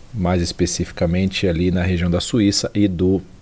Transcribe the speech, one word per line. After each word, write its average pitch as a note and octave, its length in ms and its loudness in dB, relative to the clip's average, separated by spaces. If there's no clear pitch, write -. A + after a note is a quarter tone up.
mais F2+ 300 0
especificamente F2+ 1040 -2
ali F2 220 2
na F2+ 140 0
região F2 260 0
da F2 100 0
Suíça - 540 0
e G#2 140 2
do, F#2 340 0